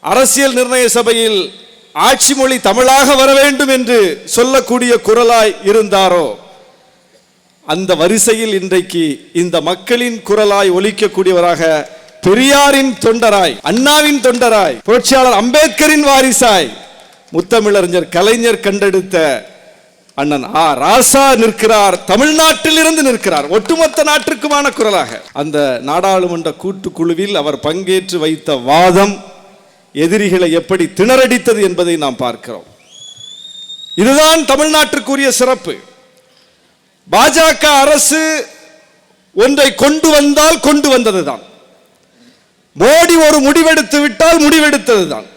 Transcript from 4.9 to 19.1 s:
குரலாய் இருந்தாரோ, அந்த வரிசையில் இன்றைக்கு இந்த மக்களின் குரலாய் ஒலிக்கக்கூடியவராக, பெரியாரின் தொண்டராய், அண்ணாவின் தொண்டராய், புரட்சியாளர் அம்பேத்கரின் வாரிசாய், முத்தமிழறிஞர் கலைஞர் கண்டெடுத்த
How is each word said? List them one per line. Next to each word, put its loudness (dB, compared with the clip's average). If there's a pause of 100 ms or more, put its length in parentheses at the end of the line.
குரலாய் 2 (180)
இருந்தாரோ, 0 (1400)
அந்த -2
வரிசையில் -2
இன்றைக்கு -4 (380)
இந்த -2
மக்களின் -4 (120)
குரலாய் 0
ஒலிக்கக்கூடியவராக, 0 (540)
பெரியாரின் 2 (120)
தொண்டராய், 0 (140)
அண்ணாவின் 2
தொண்டராய், 0
புரட்சியாளர் 2
அம்பேத்கரின் 2
வாரிசாய், 2 (680)
முத்தமிழறிஞர் 0
கலைஞர் 0
கண்டெடுத்த -2 (1040)